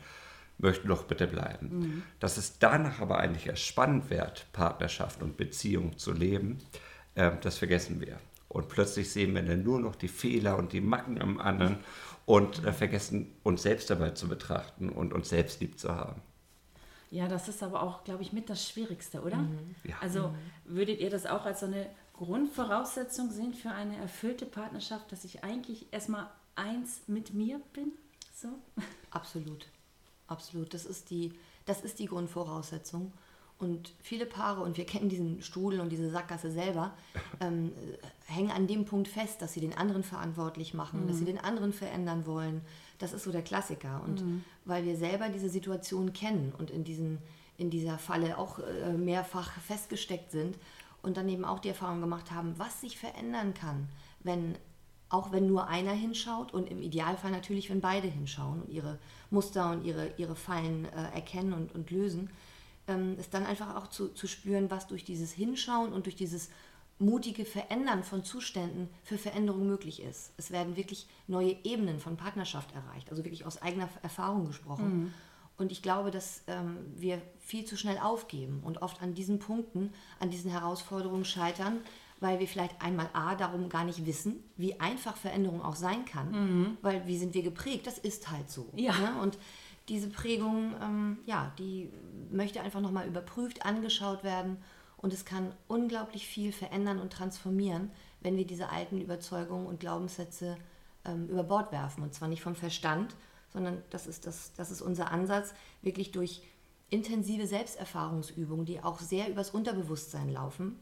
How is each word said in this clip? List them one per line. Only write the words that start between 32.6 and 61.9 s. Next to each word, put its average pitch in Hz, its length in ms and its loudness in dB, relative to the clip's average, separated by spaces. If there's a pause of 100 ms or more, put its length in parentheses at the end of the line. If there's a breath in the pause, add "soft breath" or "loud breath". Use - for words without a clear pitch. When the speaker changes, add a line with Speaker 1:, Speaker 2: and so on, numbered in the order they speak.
Speaker 3:
Und 175 340 -2 (100)
viele 226 240 -4
Paare, 208 340 0
und 175 160 0
wir 175 80 -2
kennen 202 240 0
diesen 175 320 0
Strudel 190 400 0
und 175 80 0
diese 160 220 0
Sackgasse 165 400 -2
selber, 175 420 0 (220 loud breath)
Speaker 1:
<laughs> - 260 -6
Speaker 3:
ähm, 170 320 2 (540)
hängen 190 240 0
an 190 160 4
dem 208 180 2
Punkt 202 240 2
fest, 214 320 -4
dass 165 140 -6
sie 170 60 -4
den 160 140 0
anderen 190 280 2
verantwortlich 165 720 -4
machen, 160 320 -2
dass 180 100 4
sie 165 60 2
Speaker 2:
Mhm. 170 40 4
Speaker 3:
den 185 120 0
anderen 202 340 2
verändern 170 540 -2
wollen. 160 340 -2 (380 loud breath)
Das 185 160 -4
ist 196 100 -6
so 190 80 -2
der 170 100 0
Klassiker. 160 600 -2
Und 190 180 -2
Speaker 2:
Mhm. 175 220 0 (220 loud breath)
Speaker 3:
weil 180 180 0
wir 170 120 2
selber 190 340 0
diese 190 180 0
Situation 185 640 0
kennen 185 460 0
und 156 120 -4
in 160 140 -2
diesen, 160 340 -2 (380 loud breath)
in 175 140 0
dieser 165 280 0
Falle 165 380 2
auch, - 220 -4
äh, - 340 -2
mehrfach 180 680 2
festgesteckt 202 720 -6
sind 165 260 0 (420 loud breath)
und 185 160 0
dann 190 120 0
eben 185 180 0
auch 185 140 0
die 208 80 -2
Erfahrung 180 340 -2
gemacht 170 300 -2
haben, 170 260 -2
was 233 240 -6
sich 240 160 -8
verändern 226 560 -2
kann, 143 340 -2 (340 loud breath)
wenn 175 340 0 (520)
auch 190 220 2
wenn 190 160 6
nur 190 220 6
einer 180 240 2
hinschaut 226 600 -2
und 185 160 0
im 180 140 -6
Idealfall 170 480 0
natürlich, 196 400 -2
wenn 190 100 4
beide 185 280 4
hinschauen 143 540 -2
und - 80 -8
ihre 151 280 -4 (320 loud breath)
Muster 196 400 4
und 170 140 0
ihre, 156 320 -2
ihre 165 180 -2
Fallen, 160 520 -2
äh, 160 280 -6
erkennen 185 380 -2
und, 165 220 -2
und 165 160 -6